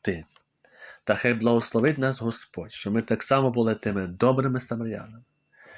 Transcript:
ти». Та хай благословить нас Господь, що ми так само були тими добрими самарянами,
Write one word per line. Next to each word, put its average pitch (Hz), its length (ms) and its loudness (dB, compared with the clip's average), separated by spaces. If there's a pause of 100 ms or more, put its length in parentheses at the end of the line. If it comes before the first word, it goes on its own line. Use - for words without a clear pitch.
ти». 87 220 -4 (800)
Та 107 100 4
хай 120 200 2
благословить 117 640 2
нас 131 220 0
Господь, - 520 -6
що - 180 -6
ми 110 120 2
так 110 200 -2
само 135 280 2
були 113 240 2
тими 101 320 -4
добрими 127 540 2
самарянами, 113 640 -8 (540)